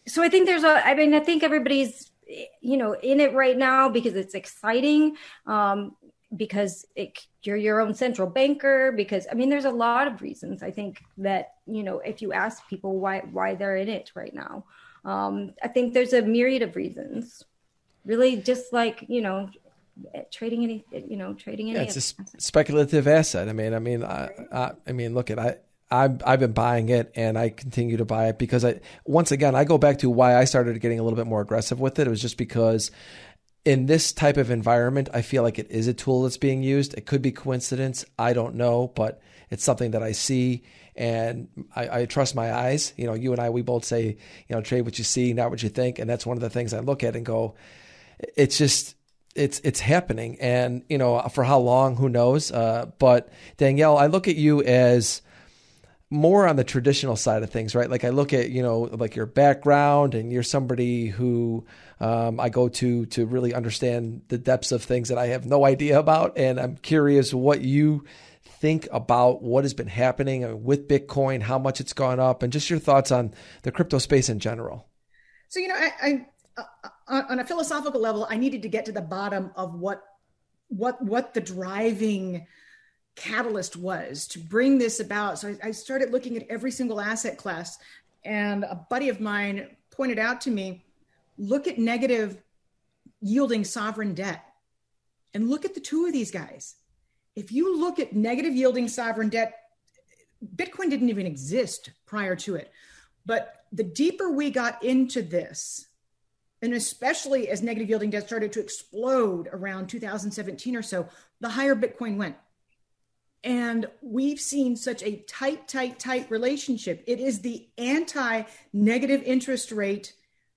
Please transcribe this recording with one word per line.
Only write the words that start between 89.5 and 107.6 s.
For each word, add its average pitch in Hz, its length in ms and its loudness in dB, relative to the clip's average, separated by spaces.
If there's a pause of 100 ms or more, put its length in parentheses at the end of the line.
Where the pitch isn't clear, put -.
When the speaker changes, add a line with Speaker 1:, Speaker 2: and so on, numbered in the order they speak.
Speaker 3:
pointed 254 280 -4
out 240 240 -4
to 269 80 -4
me, 190 340 -6 (540)
"Look 247 280 -2
at 349 120 -6
negative 233 580 -2 (840)
yielding 226 420 0
sovereign 214 480 -6
debt 180 320 -8 (880)
and 220 160 -4
look 294 160 -4
at 392 100 -6
the 339 60 -12
two 320 240 -4
of 349 80 -2
these 240 180 -4
guys." - 440 -14 (600)
If 202 180 -14
you 339 260 0
look 349 200 -2
at 277 140 -6
negative 247 420 0
yielding 254 340 2
sovereign 220 420 -4
debt, 226 240 -2 (1000)
Bitcoin 359 360 -6
didn't 247 180 0
even 202 180 -2
exist 160 680 -6 (120)
prior 196 320 -6
to 185 200 -8
it. 143 140 -12 (540)
But - 480 -6
the 214 120 -4
deeper 330 460 -2
we 285 200 -2
got 240 340 -4
into 254 380 0
this, - 640 -8 (720)
and 233 140 -4
especially 262 720 -2
as 185 140 -4